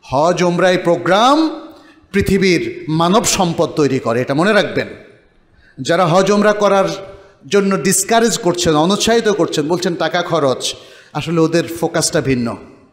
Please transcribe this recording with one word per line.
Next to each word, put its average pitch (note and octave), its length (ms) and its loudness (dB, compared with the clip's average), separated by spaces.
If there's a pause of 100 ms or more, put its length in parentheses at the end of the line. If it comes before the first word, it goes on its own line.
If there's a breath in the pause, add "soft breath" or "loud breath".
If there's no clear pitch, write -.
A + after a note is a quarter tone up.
হজ D#3+ 420 0
উমরায় F3+ 340 2
প্রোগ্রাম G3 720 2 (640 loud breath)
পৃথিবীর F#3+ 760 0
মানব G#3 340 2
সম্পদ E3+ 460 -2
তৈরি C3+ 300 0
করে, A#2 220 -2
এটা B2+ 120 -4
মনে F3+ 200 2
রাখবেন। C#3 340 0 (960 soft breath)
যারা E3+ 260 2
হজ F#3+ 240 4
উমরা G#3 220 2
করার G3 320 2 (600 loud breath)
জন্য G3 340 0
ডিসকারেজ G#3+ 560 0
করছেন, F3 380 0
অনুৎসাহিত G#3 540 2
করছেন, D#3 380 -2
বলছেন F3 280 -2
টাকা E3 260 -2
খরচ, C#3 540 -2 (380 loud breath)
আসলে D#3+ 260 -4
ওদের D#3+ 240 2 (160)
ফোকাসটা D#3+ 420 -2
ভিন্ন। B2 360 -2 (360)